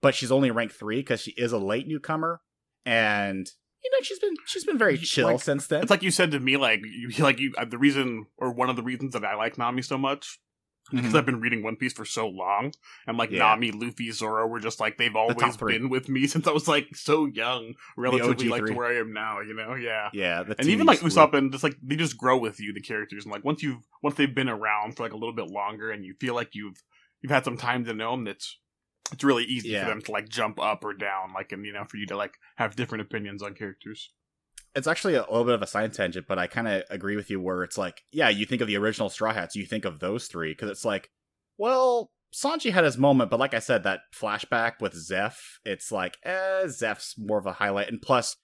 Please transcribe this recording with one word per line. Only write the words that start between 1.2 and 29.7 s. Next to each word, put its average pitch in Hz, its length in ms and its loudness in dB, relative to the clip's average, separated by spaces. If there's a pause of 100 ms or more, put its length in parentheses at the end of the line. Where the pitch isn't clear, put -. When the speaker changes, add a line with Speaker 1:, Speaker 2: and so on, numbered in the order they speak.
Speaker 1:
she 90 100 -10
is 120 200 -2
a 117 60 0
late 104 300 0
newcomer, 156 520 -2 (460)
and, 104 640 2 (340)
you 508 80 -2
know, 523 100 4
she's 392 180 -8
been, 392 160 0 (100)
she's - 180 -8
been 339 140 0
very 208 200 6
Speaker 2:
You, 165 80 -6
Speaker 1:
chill 127 280 2
Speaker 2:
like, 127 80 0
Speaker 1:
since 143 260 -2
then. 156 140 2
Speaker 2:
it's 151 100 2
like 190 120 2
you 185 80 2
said 170 200 4
to 143 80 0
me, 131 160 2
like, 120 300 4
you, 117 240 -10 (120)
like, 139 160 6
you, 135 200 -2
uh, 120 80 -2
the 117 120 -8
reason, 127 500 2 (100)
or 123 160 -2
one 123 160 2
of 123 80 0
the 120 60 -4
reasons 127 280 -6
that 113 140 -4
I 101 100 -2
like 110 220 -2
Nami 123 240 -2
so 131 160 -4
much, 135 420 -4 (520)
'cause 127 80 0
Speaker 1:
Mm-hmm. 120 160 2
Speaker 2:
I've 143 100 6
been 123 140 0
reading 113 240 -2
One 110 140 -4
Piece 127 160 -4
for 110 100 -12
so 113 240 -4
long, 101 460 -2 (340)
and, 117 100 -4
like, 113 140 0
Speaker 1:
Yeah. 95 80 -2
Speaker 2:
Nami, 110 320 6
Luffy, 113 400 -8
Zoro 110 340 -2
were 117 140 -2
just, 110 220 -4
like, 107 160 -2
they've 120 160 2
Speaker 1:
The 110 60 2 (140)
top 117 80 0
Speaker 2:
always 117 140 2
Speaker 1:
three. 113 220 0
Speaker 2:
been 123 100 -2
with 127 220 -2
me 135 180 2
<laughs> - 0 -
since 160 180 0
I 165 60 4
was, 151 160 0
like, 147 260 2
so 151 320 2
young, 117 500 -4 (200)
relatively, 123 320 2
like, 123 100 2
to - 60 -2 (100)
Speaker 1:
O 120 40 0
G 107 100 -2
three. 113 80 0
Speaker 2:
where 120 120 -2
I 120 120 0
am 113 140 -4
now, 107 260 -4
you 107 140 -8
know? 110 220 -8
Yeah. 110 380 -2
Speaker 1:
Yeah, 90 300 0
the 104 160 -6
Speaker 2:
And 135 80 2
even, 208 180 4
Speaker 1:
teenies - 20 8
Speaker 2:
like, 160 120 8
Usopp, 156 300 6
Speaker 1:
three. 147 100 4
Speaker 2:
and 135 140 2
just, 131 100 -6
like, 143 180 0
they 131 140 -4
just 151 220 -2
grow 127 200 4
with 110 220 -2
you, 104 140 -8
the 101 80 -10
characters, 104 420 -8
and, 110 80 -10
like, 104 140 -8
once 147 180 -2
you've, 127 240 -6 (140)
once 143 140 -2
they've 135 200 2
been 131 140 0
around 107 480 -2
for, 120 60 -6
like, 113 100 -6
a 107 40 -12
little 113 160 -6
bit 110 140 -6
longer, 104 420 -6
and 104 140 -8
you 92 160 -14
feel 123 160 -4
like 117 180 -6
you've, 104 300 -14 (380)
you've 131 100 -4
had 135 140 4
some 123 120 -4
time 123 280 0
to 117 80 -6
know 113 180 -4
them, 123 160 -4
it's, - 320 -12 (540)
it's - 100 -10
really 123 220 6
easy 117 240 -2
Speaker 1:
Yeah. 101 160 0